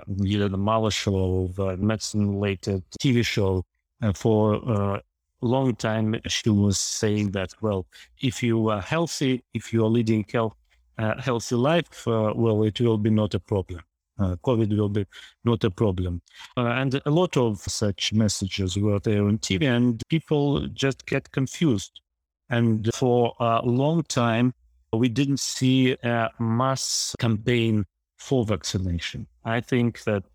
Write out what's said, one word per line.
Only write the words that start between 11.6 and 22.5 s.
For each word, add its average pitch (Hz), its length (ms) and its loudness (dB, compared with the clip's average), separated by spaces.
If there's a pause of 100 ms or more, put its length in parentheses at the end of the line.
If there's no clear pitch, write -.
uh, 110 280 0
well, 113 280 2
it 107 180 0
will 117 160 2
be 107 140 0
not 107 220 2
a 104 60 0
problem. 92 420 -4 (380)
Uh, 92 240 0
covid 113 320 2
will 104 140 2
be 101 160 -2 (380)
not 117 200 0
a - 60 4
problem. 90 500 -2 (380)
Uh, 123 80 0
and 131 400 0
a 147 60 0
lot 170 260 2
of 113 220 2
such - 540 -2
messages 101 640 0
were 101 220 0
there 104 300 2
on 107 100 2
T - 200 0
V, 160 100 2
and 120 420 2
people 147 600 0
just 131 360 -4
get - 260 -6
confused. 131 680 -2 (480)
And 113 460 2